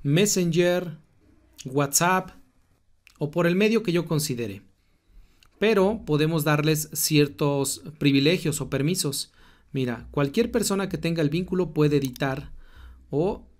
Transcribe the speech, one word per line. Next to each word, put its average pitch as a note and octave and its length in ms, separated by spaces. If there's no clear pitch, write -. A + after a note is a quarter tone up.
Messenger, F3 920
WhatsApp C#3 680
o D3+ 120
por E3+ 160
el F3 80
medio G#3+ 260
que F3+ 120
yo E3+ 120
considere. A#2+ 560
Pero G3+ 480
podemos D3+ 380
darles D3+ 480
ciertos C#3+ 920
privilegios D3 640
o C3+ 100
permisos. C#3 600
Mira, B2 400
cualquier D3 400
persona G3 380
que F#3 80
tenga E3 240
el D3 80
vínculo F3+ 420
puede D3+ 240
editar C3+ 560
o F3 380